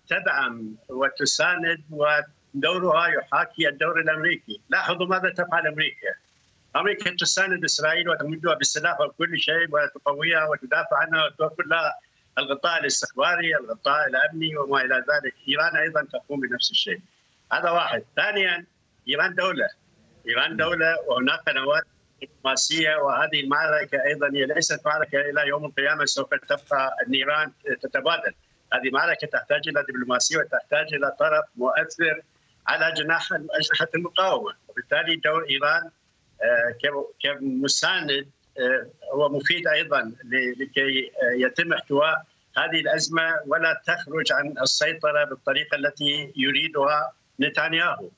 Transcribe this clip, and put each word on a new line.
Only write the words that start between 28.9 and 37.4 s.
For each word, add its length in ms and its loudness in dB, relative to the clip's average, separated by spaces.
معركة 340 0
تحتاج 420 -2
إلى 200 -2
دبلوماسية 500 0
وتحتاج 560 -2
إلى 240 -2
طرف 260 4
مؤثر 640 0
على 260 2
جناح، 400 -2
أجنحة 640 0
المقاومة، 580 0
وبالتالي 480 -2
دور 340 0
إيران، 400 2
آه، 280 4
ك-، 520 -4
كمساند، 880 0